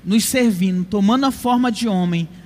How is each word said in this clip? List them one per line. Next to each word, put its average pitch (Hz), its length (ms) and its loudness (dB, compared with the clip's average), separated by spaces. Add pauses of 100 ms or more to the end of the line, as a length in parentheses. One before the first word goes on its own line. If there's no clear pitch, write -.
nos 208 200 2
servindo, 190 600 0
tomando 208 420 2
a 269 40 2
forma 247 400 0
de 226 160 -4
homem 175 400 -2 (200)